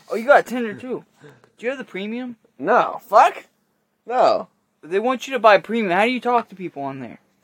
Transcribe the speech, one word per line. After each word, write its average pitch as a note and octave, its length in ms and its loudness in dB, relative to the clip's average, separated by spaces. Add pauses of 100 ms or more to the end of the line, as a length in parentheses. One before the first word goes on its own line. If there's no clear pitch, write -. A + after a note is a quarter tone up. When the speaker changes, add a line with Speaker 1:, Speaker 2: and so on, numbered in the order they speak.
(100)
Speaker 1:
Oh, F3+ 60 -4
you A3+ 100 -6
got B3+ 200 6
Tinder A3+ 280 -6
too. E3 300 -10 (180)
Do - 440 -16
you A#3+ 40 -2
have C#4 80 -6
the B3 60 -12
premium? A3+ 520 -10 (220)
Speaker 2:
No, F3+ 440 0
fuck. B3+ 440 2 (580)
No. D#3+ 440 2 (340)
Speaker 1:
They E3 180 -4
want B3 260 -2
you C4+ 60 -10
to C4 60 -2
buy G#3 200 6
premium. G#3+ 380 -2
How G3+ 80 2
do A#3+ 60 0
you B3 100 -4
talk A#3+ 300 -2
to - 40 -20
people E3+ 280 -12
on C3+ 180 -10
there? A2+ 200 -16 (240)